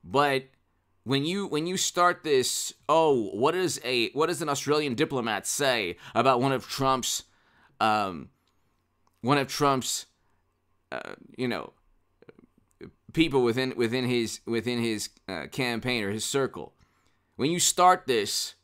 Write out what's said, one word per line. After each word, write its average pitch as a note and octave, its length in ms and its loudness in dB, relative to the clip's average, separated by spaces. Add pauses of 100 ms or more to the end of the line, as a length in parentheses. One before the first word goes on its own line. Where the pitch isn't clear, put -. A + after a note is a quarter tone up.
But C3+ 400 2 (600)
when C#3 200 -2
you, F#3+ 220 -2
when D3+ 200 -2
you F#3 120 -4
start F3 440 2
this, C3+ 520 0 (120)
"Oh, D3 440 4
what C3+ 240 0
is F3+ 280 -2
a, A#2+ 280 0
what D#3 180 0
is E3 140 -4
an D#3 80 -4
Australian C#3+ 440 0
diplomat A#2 520 -2
say A#2 500 0 (180)
about A#2+ 280 4
one C3+ 100 2
of B2+ 160 -4
Trump's, C3 540 0 (580)
um, G2+ 480 0 (920)
one C#3 160 2
of C3+ 100 0
Trump's, C#3 560 0 (880)
uh, A#1 220 -10 (240)
you B2 100 -2
know, F#2 240 -6 (1400)
people C#3+ 280 4
within, B2 320 0
within A#2+ 300 0
his, A#2+ 400 -2
within A#2 380 -2
his, A2 260 -4 (200)
uh, E2+ 180 -8
campaign A#2+ 580 -4
or G2 60 -4
his G#2+ 160 -6
circle?" B2 480 -4 (600)
When C#3 140 0
you F3 80 0
start F3+ 480 4
this A2 580 -2